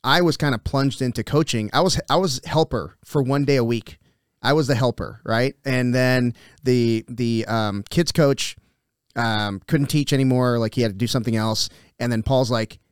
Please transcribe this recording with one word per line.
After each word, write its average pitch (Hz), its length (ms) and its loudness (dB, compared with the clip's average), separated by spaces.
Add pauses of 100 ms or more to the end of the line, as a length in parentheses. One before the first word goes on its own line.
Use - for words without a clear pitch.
I 147 180 4
was 165 160 2
kinda 139 200 0
plunged 135 440 -2
into 123 220 -4
coaching. 120 480 0
I 139 100 4
was, - 180 2 (100)
I 139 80 2
was 160 280 -2
helper 131 500 -2 (100)
for 147 160 -2
one 139 240 0
day 139 120 2
a 123 60 2
week. 117 360 -4 (420)
I 131 120 2
was 151 140 2
the 135 80 2
helper, 117 480 -2
right? 120 320 0 (100)
And 127 280 0
then 127 400 2 (300)
the, 117 440 2
the, 117 400 -2
um, 107 420 -2
kids 170 220 0
coach, 139 440 2 (600)
um, 107 520 -4
couldn't 143 200 0
teach 147 260 0
anymore. 127 440 2
Like, 113 180 -2
he 123 60 0
had 113 100 0
to 95 60 -12
do 117 100 -2
something 113 280 -2
else. 110 340 -2 (300)
And 120 120 -2
then 110 120 -2
Paul's 127 260 2
like 113 300 -4 (120)